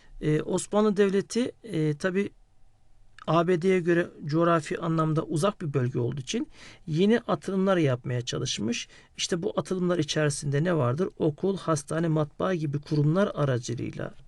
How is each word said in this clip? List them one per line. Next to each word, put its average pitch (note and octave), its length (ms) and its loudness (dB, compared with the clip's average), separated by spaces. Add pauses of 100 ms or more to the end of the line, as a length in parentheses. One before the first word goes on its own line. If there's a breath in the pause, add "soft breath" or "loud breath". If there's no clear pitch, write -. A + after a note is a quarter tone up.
(220 soft breath)
e, D3+ 200 2
Osmanlı G3+ 560 2
Devleti, G3 540 2 (120)
e, D#3 340 0
tabi F#3+ 320 0 (960)
A E3 200 4
B F3+ 140 2
D'ye F#3 180 2
göre E3+ 280 2 (180)
coğrafi E3+ 540 2
anlamda D#3+ 440 0
uzak E3+ 380 -2
bir D3+ 120 -6
bölge B2+ 260 0
olduğu B2+ 220 -4
için B3 260 -4 (400 loud breath)
yeni G3 320 4
atılımlar F#3+ 580 0
yapmaya B2+ 440 0
çalışmış. - 640 -4 (300 loud breath)
İşte F3 260 -4
bu G3+ 160 -2
atılımlar F3+ 400 0
içerisinde D3 640 0
ne F3+ 120 0
vardır? C#3+ 420 0
Okul, F3+ 400 0
hastane, D#3+ 500 -2
matbaa D#3 460 0
gibi D3+ 280 -4
kurumlar D#3 520 2
aracılığıyla B2 800 -4 (140)